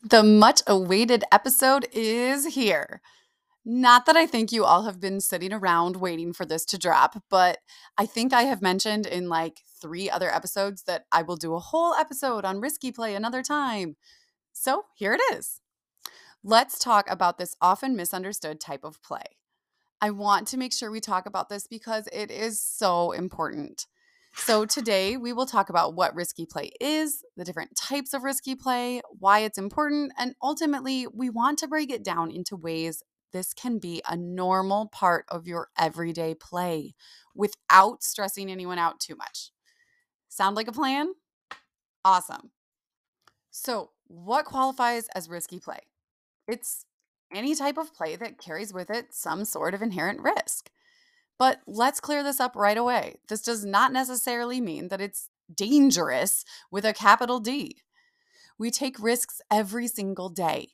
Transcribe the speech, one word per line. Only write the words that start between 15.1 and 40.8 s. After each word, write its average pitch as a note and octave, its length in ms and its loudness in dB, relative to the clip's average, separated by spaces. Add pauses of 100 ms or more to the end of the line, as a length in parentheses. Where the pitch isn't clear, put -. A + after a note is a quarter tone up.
it - 80 0 (140)
is. - 260 -12 (840)
Let's A3+ 360 4
talk G#3+ 320 4
about F3+ 260 0
this - 240 -8
often A3 340 2
misunderstood F3+ 640 -8
type C#3+ 260 -12
of D#3 180 -16
play. - 340 -14 (640)
I G#3 100 0
want G3+ 380 0
to C4 80 -6
make B3+ 160 -4
sure A3 180 -6
we A3 100 -8
talk F#3 260 -2
about G3+ 240 -6
this G3+ 160 -10
because A3 440 -8
it G3+ 200 -8
is G#3+ 300 -6
so F3 520 0
important. - 720 -8 (480)
So G#3+ 300 2
today G#3+ 520 0
we A#3+ 180 -6
will B3+ 120 -2
talk A3+ 220 0
about E3 260 2
what F3 200 0
risky E3+ 320 -8
play - 340 -10
is, D4+ 420 -2 (140)
the F3+ 80 -10
different E3+ 320 -8
types C#4 380 -6
of C4+ 80 -4
risky C4+ 320 -4
play, B3 560 -2
why G3 300 4
it's G#3+ 180 -4
important, D4 580 -2
and B3 260 -6
ultimately C4+ 640 -2
we B3 220 -6
want B3 300 0
to D#4 100 -6
break D4+ 220 -2
it A3+ 120 -6
down E3+ 280 -4
into F3+ 260 -10
ways E3 460 -6 (280)
this F#3 220 -8
can A#3+ 260 -6
be E3+ 300 -8
a E3+ 80 -4
normal F#3 720 -2
part F3 400 0
of E3+ 180 -10
your E3+ 220 -8 (100)
everyday E3 560 -2
play F3 600 -6 (400)
without G3 680 4
stressing G3 480 -6
anyone F3+ 280 -8
out E3+ 200 -2
too - 160 -8
much. - 380 -14 (800)
Sound G3+ 260 0
like A3 120 -4
a A#3+ 40 -10
plan? C#4 360 -2 (960)